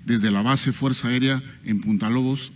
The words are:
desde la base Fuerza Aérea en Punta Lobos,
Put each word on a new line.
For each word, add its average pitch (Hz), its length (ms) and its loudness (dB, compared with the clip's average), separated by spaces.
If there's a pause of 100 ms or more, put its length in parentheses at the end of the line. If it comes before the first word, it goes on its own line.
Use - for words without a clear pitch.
desde 110 240 2
la 101 100 2
base 127 320 0
Fuerza 131 360 -2
Aérea 131 340 0 (220)
en 107 180 -2
Punta 107 260 0
Lobos, 131 480 0